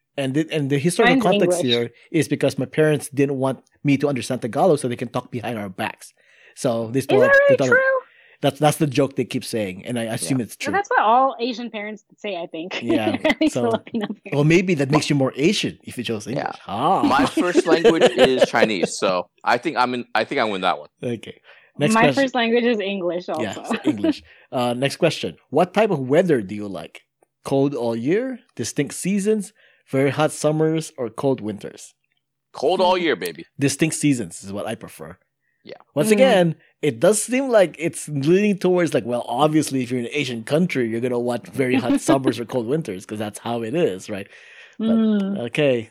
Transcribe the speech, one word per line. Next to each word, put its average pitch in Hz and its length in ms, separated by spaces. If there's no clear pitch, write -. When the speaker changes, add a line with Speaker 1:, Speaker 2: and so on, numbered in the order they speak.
Speaker 1:
And 135 200
the, 160 180
and 143 160
the 139 100
historical 220 380
Speaker 2:
Mine's 226 60
Speaker 1:
context 180 360
Speaker 2:
English. 123 160
Speaker 1:
here 120 160
is 151 200
because 139 280
my 131 80
parents 151 440
didn't 139 280
want 131 220
me 143 140
to 143 100
understand 127 340
Tagalog 143 380
so 131 80
they 120 80
can 120 140
talk - 220
behind 113 280
our 101 80
backs. - 460
So 117 360
they 135 80
Speaker 2:
Is 131 40
Speaker 1:
still 403 160
Speaker 2:
that 554 140
Speaker 1:
they 554 60
Speaker 2:
really 508 40
Speaker 1:
thought 539 180
Speaker 2:
true? 523 60
Speaker 1:
that's, 139 180
that's 147 180
the 156 100
joke 135 280
they 127 100
keep 123 200
saying, 95 400
and 120 140
I 117 60
assume 127 340
Speaker 3:
Yeah. 110 60
Speaker 1:
it's - 100
true. - 180
Speaker 2:
Well, 392 60
that's 403 100
what 494 120
all 247 380
Asian 240 300
parents 208 340
say, 208 200
I 170 100
think. 170 340
Speaker 1:
Yeah, 113 400
Speaker 2:
<laughs> - 40
At 302 160
least 311 140
Speaker 1:
so, 247 140
Speaker 2:
Filipino 220 380
parents. - 260
Speaker 1:
well, 143 100
maybe 180 320
that 135 160
makes 151 180
you 151 60
more 135 200
Asian 135 480
if - 160
you 120 40
chose 107 240
English. 123 180
Speaker 3:
Yeah. - 60
Speaker 1:
Ah. 123 360
Speaker 3:
My 277 240
first 196 400
language 165 360
Speaker 1:
<laughs> - 140
Speaker 3:
is 131 320
Chinese, 107 480
so 92 320
I 120 160
think 143 180
I'm 123 180
in, 120 100
I 110 80
think 139 180
I 113 40
win 98 160
that 85 180
one. 73 100
Speaker 1:
Okay. 120 360
Next 180 140
Speaker 2:
My 226 80
Speaker 1:
question. 269 220
Speaker 2:
first 254 120
language 233 300
is 233 140
English 180 500
also. 156 140
Speaker 1:
Yeah, 95 100
so 233 120
English. 294 380
Uh, 123 220
next 131 240
question. 127 400
What 180 240
type 208 160
of 147 80
weather 139 420
do 98 140
you 104 120
like? 82 340
Cold 139 320
all 117 200
year, 214 440
distinct 131 400
seasons, 202 560
very 139 220
hot 147 200
summers, 156 680
or 120 120
cold 131 320
winters? - 540
Speaker 3:
Cold 180 280
all 185 160
Speaker 2:
Hmm. 175 60
Speaker 3:
year, 143 120
baby. 85 300
Speaker 1:
Distinct 147 360
seasons 120 480
is 98 100
what 101 140
I 113 80
prefer. - 420
Speaker 3:
Yeah. - 120
Speaker 1:
Once 214 140
Speaker 2:
Mm. 214 40
Speaker 1:
again, 202 420
it 127 200
does 214 200
seem 262 280
like 202 280
it's 156 300
leaning 180 500
towards, 180 360
like, 139 120
well, 120 220
obviously, 143 560
if 117 80
you're 123 80
in 120 60
an 113 80
Asian 123 320
country, 143 440
you're 113 120
gonna 123 180
want 120 280
very 127 280
hot - 260
Speaker 2:
<laughs> - 80
Speaker 1:
summers 131 300
or 117 60
cold 113 220
winters, 120 380
'cause 107 140
that's 104 200
how 117 240
it 113 120
is, 104 340
right? 101 180
But, 220 160
Speaker 2:
Mm. 208 520
Speaker 1:
okay, 127 440